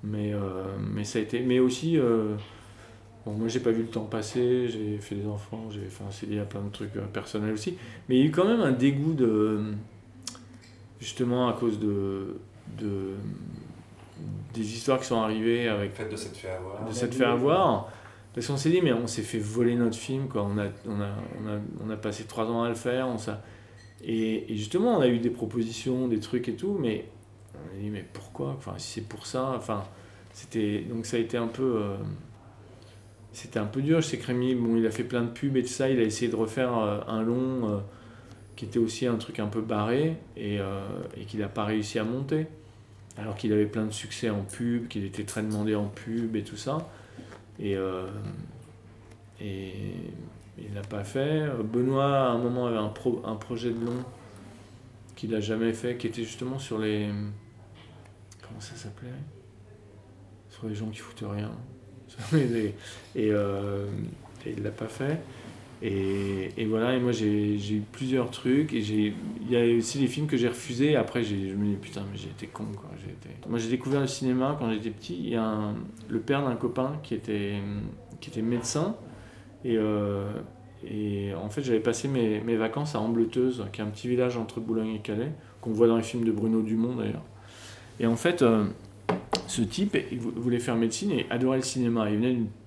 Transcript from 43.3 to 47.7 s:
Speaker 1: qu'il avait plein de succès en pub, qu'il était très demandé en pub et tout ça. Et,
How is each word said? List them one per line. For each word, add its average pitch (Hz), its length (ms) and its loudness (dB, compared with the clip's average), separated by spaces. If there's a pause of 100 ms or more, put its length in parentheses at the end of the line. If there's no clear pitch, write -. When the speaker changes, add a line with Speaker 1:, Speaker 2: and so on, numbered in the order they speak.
Speaker 1:
qu'il 107 180 2
avait 104 120 6
plein 107 200 -2
de 107 60 -2
succès - 380 -4
en 104 140 0
pub, 120 460 -2
qu'il 101 160 -4
était 101 180 -6
très 104 180 -4
demandé 107 340 2
en 104 120 0
pub 113 480 -4
et 104 80 0
tout - 140 -10
ça. 156 320 -4 (680)
Et, 101 180 0